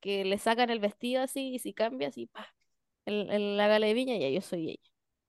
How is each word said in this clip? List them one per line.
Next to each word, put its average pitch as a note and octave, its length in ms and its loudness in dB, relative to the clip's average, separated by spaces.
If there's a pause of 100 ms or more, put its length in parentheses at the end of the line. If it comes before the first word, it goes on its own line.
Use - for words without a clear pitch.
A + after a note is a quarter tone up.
que G3 240 -2
le G3 140 0
sacan A#3 320 2
el A3+ 100 0
vestido A#3+ 420 0
así C4 320 -4
y B3+ 40 -4
si G3+ 160 -8
cambia B3+ 340 -2
así, A#3+ 180 -10
pa, - 200 -18 (600)
el, G#3 240 -4
el, G3+ 260 0
la G3+ 120 4
gala G#3+ 180 6
de G#3+ 80 4
Viña, B3+ 240 0
ya C#3 120 0
yo C#3+ 100 2
soy E3+ 300 -6
ella. - 200 -16 (380)